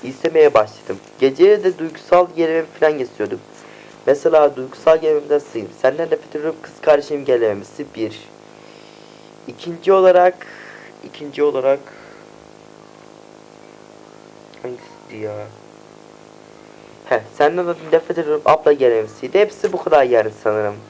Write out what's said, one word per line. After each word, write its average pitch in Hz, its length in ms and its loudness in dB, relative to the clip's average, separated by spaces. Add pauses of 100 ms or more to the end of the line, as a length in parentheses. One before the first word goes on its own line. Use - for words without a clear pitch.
İzlemeye 151 520 2
başladım. 104 440 -2 (220)
Geceleri 175 440 4
de 185 140 -2
duygusal 165 480 0 (100)
gerilim 160 300 -2 (140)
falan 151 180 0
geçiyordum. 104 420 -8 (680)
Mesela 147 500 2
duygusal 131 420 0
gerilimden 147 400 0
sıyım. 113 300 -10 (140)
Senden 147 240 0
nefret 160 300 -6
ediyorum, 156 260 -6
kız - 180 -20
kardeşim 147 440 0
gelememesi 104 640 -4 (100)
bir. 107 220 -8 (1300)
İkinci 170 460 -4
olarak... 185 540 4 (580)
ikinci 143 380 -10
olarak 139 380 0 (2750)
hangisiydi 107 600 -16
ya? 104 220 -10 (1600)
He, 110 180 -2 (160)
senden 170 360 -2 (180)
nefret 165 260 -2
ediyorum, 151 260 -2
abla 151 280 2
gelememesiydi. 123 680 -2
Hepsi 208 340 -2
bu 180 100 -6
kadar 151 220 2
yani 117 260 0 (120)
sanırım. 107 320 -2 (160)